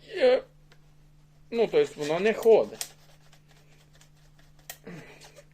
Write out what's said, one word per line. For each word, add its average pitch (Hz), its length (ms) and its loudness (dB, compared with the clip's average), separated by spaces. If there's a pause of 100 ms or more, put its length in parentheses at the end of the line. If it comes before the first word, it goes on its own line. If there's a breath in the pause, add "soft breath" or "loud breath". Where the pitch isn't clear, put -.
(140)
Є. 262 280 2 (1080)
Ну, 233 160 0
то 170 120 0
есть 147 180 0
воно 151 240 -4
не 208 140 0
ходить. 123 520 2 (2750 loud breath)